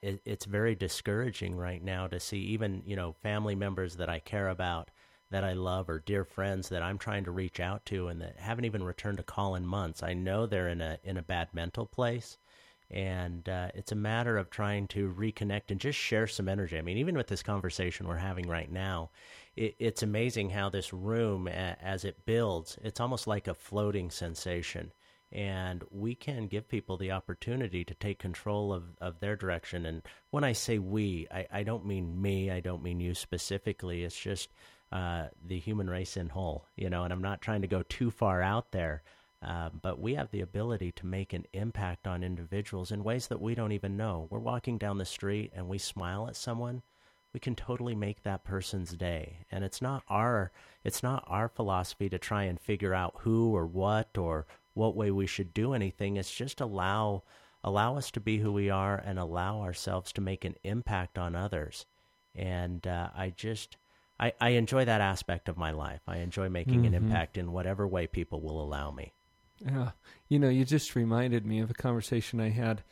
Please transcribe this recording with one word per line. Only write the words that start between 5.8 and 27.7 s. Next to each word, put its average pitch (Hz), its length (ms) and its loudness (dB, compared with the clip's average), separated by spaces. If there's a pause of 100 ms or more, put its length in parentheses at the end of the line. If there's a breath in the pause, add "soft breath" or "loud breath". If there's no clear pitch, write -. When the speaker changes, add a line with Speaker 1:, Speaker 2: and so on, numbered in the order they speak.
Speaker 1:
or 80 80 0
dear 98 260 0
friends 95 440 -2
that 90 140 -2
I'm 95 160 -2
trying 101 260 -2
to 90 80 -4
reach 95 260 -2
out 92 280 -2
to 92 200 -2
and 85 140 -4
that 85 180 -10
haven't 117 280 -2
even 104 180 0
returned 98 340 -2
a - 60 -6
call 98 320 0
in 90 100 -2
months. 90 380 -2
I 85 100 -2
know 95 320 2
they're 92 220 2
in 85 120 -2
a, 82 220 -2
in 95 140 -4
a 87 60 -2
bad 85 300 -2
mental 85 340 -4
place, 120 520 -2 (520 soft breath)
and, 90 580 -2
uh, 90 260 -2
it's 98 160 -8
a 107 60 -2
matter 113 420 2
of 92 120 -2
trying 101 380 0
to 98 300 0
reconnect 104 540 -2
and 95 80 0
just 143 180 0
share 110 300 2
some 95 200 -2
energy. 92 300 0
I 80 40 -2
mean, 87 160 -2
even 165 180 0
with 127 100 0
this - 160 -2
conversation 92 640 -2
we're 87 120 -2
having 90 280 -2
right 85 240 -2
now, 90 400 -2 (460 loud breath)
it, 110 240 0
it's 117 240 0
amazing 107 460 2
how 98 180 0
this 95 240 -2
room, 98 560 2
a-, 90 340 -2
as 95 220 -2
it - 220 -6
builds, 107 580 0
it's 110 160 -4
almost 123 260 -2
like 104 220 0
a 92 60 -2
floating 101 560 0
sensation. 85 840 -4 (400 soft breath)
And 92 580 -2
we 107 240 -4
can 123 320 -4
give 104 220 -4
people 98 280 -4
the 95 140 -2
opportunity 95 760 -2